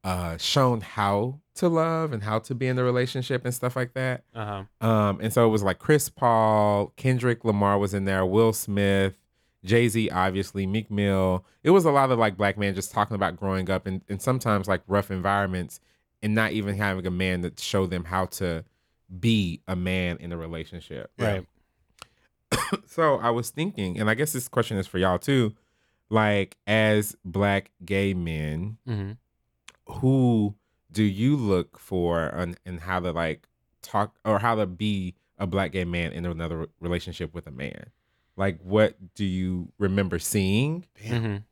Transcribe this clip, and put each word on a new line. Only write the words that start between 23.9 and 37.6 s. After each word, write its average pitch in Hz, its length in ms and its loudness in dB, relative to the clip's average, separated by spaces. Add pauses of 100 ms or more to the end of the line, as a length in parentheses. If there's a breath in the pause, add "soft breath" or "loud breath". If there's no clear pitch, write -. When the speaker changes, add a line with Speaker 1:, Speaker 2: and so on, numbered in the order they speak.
Speaker 1:
and 107 80 2
I 110 60 4
guess 151 180 -2
this 127 160 -6
question 113 300 -2
is 95 80 -2
for - 120 -6
y'all 90 200 2
too, 120 360 0 (560)
like, 104 460 2 (100)
as 107 580 2
black 98 460 0 (140)
gay 98 300 0
men, 82 600 -4 (120)
Speaker 2:
Mm-hmm. 101 240 -6 (880)
Speaker 1:
who 120 540 4 (360)
do 107 120 0
you 107 340 2
look 98 420 0
for 85 480 -2
and, 87 300 -6 (100)
and 90 140 -10
how 90 200 -2
to, 87 120 -4
like, 80 360 -4 (340)
talk 104 420 -4
or 107 140 2
how 117 180 0
to 107 100 0
be 92 480 -4 (240)
a 98 80 -4
black 90 260 -2
gay 92 120 -2
man 87 280 -2
in 87 140 -6
another 82 320 -6
re-, 78 80 -8 (140)
relationship 85 540 -6
with 85 120 -12
a 78 40 -18
man? 62 360 -12 (500)